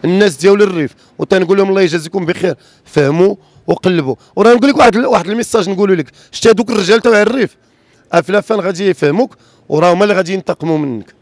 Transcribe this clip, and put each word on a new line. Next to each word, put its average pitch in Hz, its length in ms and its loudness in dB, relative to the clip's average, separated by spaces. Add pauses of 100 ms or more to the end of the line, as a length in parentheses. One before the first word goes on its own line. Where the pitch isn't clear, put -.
الناس 185 320 2
ديال 196 260 2
الريف 175 320 -2 (240)
وتنقول 185 400 0
لهم 196 100 2
الله 196 140 0
يجازيكم 170 440 -4
بخير، 175 300 -4 (280)
فهموا 160 500 0 (320)
وقلبوا. 165 480 -2 (220)
وراه 226 180 4
نقول 247 160 2
لك 277 60 -2
واحد 240 200 4
ال-، 254 100 0
واحد 196 220 0
الميساج 214 400 -2
نقوله 196 260 0
لك، 160 120 -4 (260)
شتي - 180 0
هذوك 220 200 0
الرجال 208 300 0
تاع 220 220 2
الريف 214 340 -2 (560)
افلافان 196 480 0
غادي 190 280 -2
يفهموك، 170 480 -2 (320)
وراه 170 240 2
هما 185 120 2
اللي 208 100 0
غادي 185 180 -2
ينتقموا 165 460 -4
منك 123 440 -8